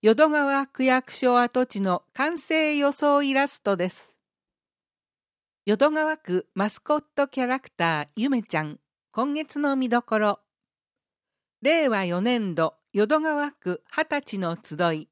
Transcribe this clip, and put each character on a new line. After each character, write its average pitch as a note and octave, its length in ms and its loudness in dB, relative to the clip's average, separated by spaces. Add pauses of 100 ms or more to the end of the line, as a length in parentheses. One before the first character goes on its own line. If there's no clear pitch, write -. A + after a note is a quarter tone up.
淀 A3+ 260 6
川 C#4 380 0
区 - 180 -4
役 B3+ 280 2
所 B3 280 2
跡 B3 240 0
地 G#3 160 -8
の F#3 220 0 (100)
完 D#4 240 -4
成 D#4 400 0
予 C#4+ 160 2
想 C#4+ 300 2
イ C#4 100 0
ラ C#4 160 2
ス - 140 -10
ト G3+ 160 0
で F3+ 100 0
す。 - 260 -14 (1500)
淀 B3 240 2
川 D#4 280 -2
区 - 340 -4
マ G3 160 -2
ス - 100 -8
コ - 180 -2
ッ D4 80 -4 (100)
ト C#4 120 0
キ C4+ 140 -8
ャ B3+ 60 -2
ラ B3+ 120 -2
ク - 120 -16
タ E3 320 -2
ー D3 40 -8 (100)
ゆ A3+ 120 -2
め B3+ 140 0
ち - 120 -12
ゃ D#3 100 0
ん、 D3+ 140 -10 (340)
今 C4+ 200 -2
月 D4+ 260 -6
の C#4+ 180 0
見 C4 120 -2
ど A#3+ 140 0
こ A3 160 -2
ろ。 G#3 220 0 (1200)
令 D4+ 260 2
和 G3+ 160 0
四 F3 160 -2
年 A3 340 -2
度 D#3+ 200 0 (180)
淀 G#3+ 260 2
川 D4+ 320 -2
区 - 400 -8
二 D#4 140 -2
十 D4 160 -4
歳 G#3+ 180 -10
の E3+ 240 -4
集 - 140 -14 (160)
い。 D#3 200 -8